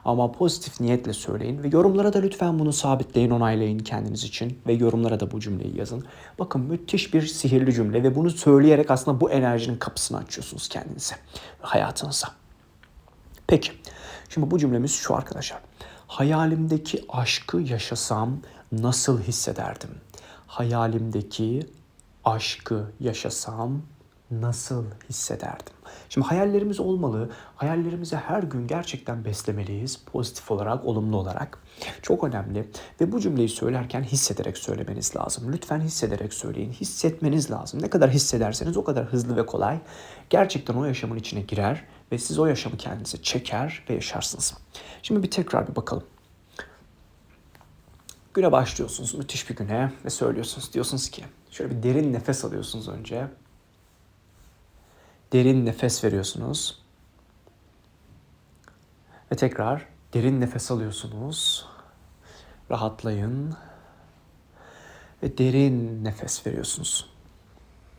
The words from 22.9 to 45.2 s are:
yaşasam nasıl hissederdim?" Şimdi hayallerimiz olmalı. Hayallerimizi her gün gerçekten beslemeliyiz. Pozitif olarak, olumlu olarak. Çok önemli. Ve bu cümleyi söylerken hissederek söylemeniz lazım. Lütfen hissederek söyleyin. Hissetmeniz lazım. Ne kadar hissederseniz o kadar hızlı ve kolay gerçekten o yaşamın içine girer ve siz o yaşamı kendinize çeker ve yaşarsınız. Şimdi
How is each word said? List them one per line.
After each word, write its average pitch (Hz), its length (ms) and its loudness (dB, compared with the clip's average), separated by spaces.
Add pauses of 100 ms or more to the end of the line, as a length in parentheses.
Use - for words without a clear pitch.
yaşasam 117 840 -4 (480)
nasıl 117 540 -2 (240)
hissederdim?" - 680 -8 (340)
Şimdi 135 180 0
hayallerimiz 202 540 2
olmalı. 131 500 0 (260)
Hayallerimizi 165 600 -2
her 202 260 -2
gün 131 240 -4
gerçekten 123 580 -6
beslemeliyiz. 101 720 -4 (100)
Pozitif - 440 -6
olarak, 107 340 -2
olumlu 107 320 0
olarak. 95 420 -4 (440)
Çok - 220 2
önemli. 104 460 -4 (300)
Ve 180 120 2
bu 233 80 0
cümleyi 139 280 2
söylerken 123 540 -2
hissederek 110 560 -2
söylemeniz - 580 -4
lazım. - 360 -4
Lütfen 156 280 -2
hissederek 113 540 -2
söyleyin. - 380 -6
Hissetmeniz 160 800 0
lazım. 139 320 -6
Ne - 80 -4
kadar 135 200 8
hissederseniz 127 640 2
o 208 80 0
kadar 123 200 0
hızlı 123 320 0
ve 117 100 2
kolay 143 340 0 (500)
gerçekten 262 440 4
o 131 100 0
yaşamın 117 320 -2
içine 104 240 -6
girer 104 440 -2 (280)
ve 120 60 -2
siz 151 200 -4
o 160 80 6
yaşamı - 300 0
kendinize - 460 -8
çeker 120 680 -4
ve 120 40 0
yaşarsınız. - 600 -4 (480)
Şimdi 208 200 0